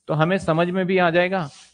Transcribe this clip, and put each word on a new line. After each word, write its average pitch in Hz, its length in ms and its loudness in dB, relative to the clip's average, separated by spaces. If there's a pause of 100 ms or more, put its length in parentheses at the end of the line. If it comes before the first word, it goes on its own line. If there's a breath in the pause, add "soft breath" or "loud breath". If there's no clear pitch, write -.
तो 156 60 -2
हमें 170 240 0
समझ 170 320 0
में 185 160 -2
भी 190 120 0
आ 180 120 2
जाएगा, 180 400 -2 (220 soft breath)